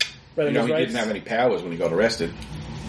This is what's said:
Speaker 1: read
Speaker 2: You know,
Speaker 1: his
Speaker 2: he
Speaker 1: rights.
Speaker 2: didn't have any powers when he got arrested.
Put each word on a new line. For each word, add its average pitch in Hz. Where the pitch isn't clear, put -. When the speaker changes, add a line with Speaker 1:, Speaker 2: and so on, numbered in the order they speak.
Speaker 1:
read 151
Speaker 2:
You 143
know, 143
Speaker 1:
his -
Speaker 2:
he 156
Speaker 1:
rights. 156
Speaker 2:
didn't 120
have 110
any 98
powers 113
when 85
he 82
got 85
arrested. 101